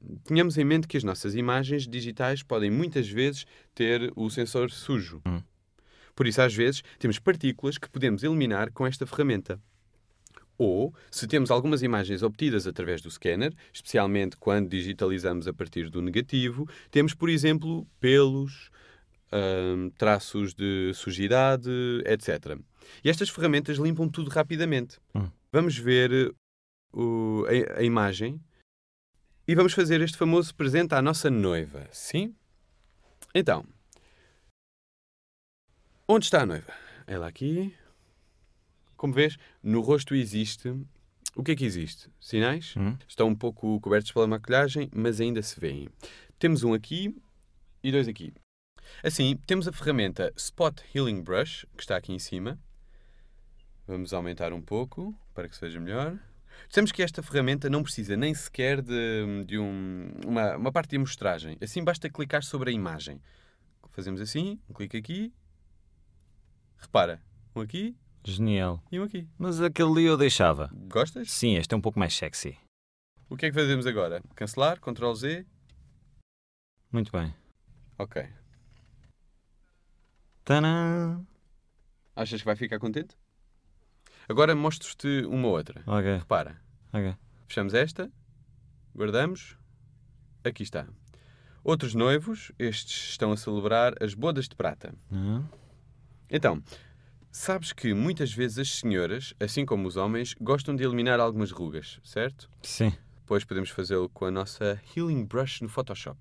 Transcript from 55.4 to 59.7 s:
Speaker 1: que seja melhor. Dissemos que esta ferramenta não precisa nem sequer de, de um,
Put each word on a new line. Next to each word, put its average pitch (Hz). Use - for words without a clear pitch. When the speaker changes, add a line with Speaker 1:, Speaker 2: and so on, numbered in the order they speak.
Speaker 1:
que -
seja 85
melhor. 127
Dissemos 208
que 185
esta 165
ferramenta 139
não 143
precisa 101
nem 143
sequer 139
de, 110
de 104
um, 95